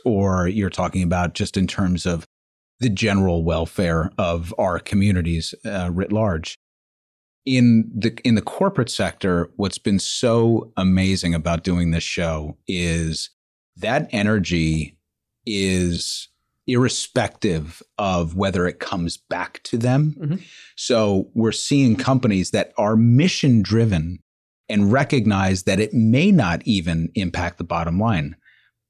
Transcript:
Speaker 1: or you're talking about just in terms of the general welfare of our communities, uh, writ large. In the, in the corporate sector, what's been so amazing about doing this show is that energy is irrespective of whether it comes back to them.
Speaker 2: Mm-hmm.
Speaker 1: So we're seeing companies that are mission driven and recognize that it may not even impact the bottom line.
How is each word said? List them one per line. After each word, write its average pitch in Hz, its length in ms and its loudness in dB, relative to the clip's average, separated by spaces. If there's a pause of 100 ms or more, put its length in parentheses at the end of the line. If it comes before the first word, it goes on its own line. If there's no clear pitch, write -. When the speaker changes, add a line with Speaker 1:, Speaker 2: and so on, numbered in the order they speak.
Speaker 1:
or 98 420 0
you're 98 220 -2
talking 90 340 -2
about 87 300 0
just - 220 -6
in 95 120 0
terms 90 380 -2
of 85 200 -4 (540)
the 123 100 0
general 95 540 0
welfare 82 720 -2
of 85 400 -4
our 90 220 0
communities, 90 760 0 (100)
uh, 95 260 -4
writ 90 200 -4
large. 101 440 -2 (880)
In 120 480 4
the, 113 300 -2
in 117 120 4
the 101 60 2
corporate 185 480 -2
sector, 90 640 -2
what's 98 220 -4
been 101 220 0
so 117 760 0
amazing 92 600 2
about 82 280 -2
doing 87 280 0
this 82 120 -2
show 78 540 -6 (100)
is 82 640 -4 (480)
that 117 340 -2
energy 85 880 0 (480)
is 92 840 -2 (360)
irrespective 107 1160 -2 (140)
of 90 400 -2
whether 92 280 0
it 87 140 -4
comes 85 380 -6
back - 460 -10
to - 140 -4
them. 135 400 2
Speaker 2:
Mm-hmm. 160 180 -4 (420)
Speaker 1:
So 107 560 0
we're 113 180 2
seeing 127 460 2
companies 117 540 0
that 101 260 -2
are 107 180 2
mission 120 640 4
driven 95 580 0 (500)
and 101 200 2
recognize 101 760 2
that 98 180 2
it 110 120 -2
may 131 380 4
not 95 320 2
even 82 520 -2
impact 87 420 -4
the 87 80 -8
bottom 82 340 -2
line. 87 380 -2 (520)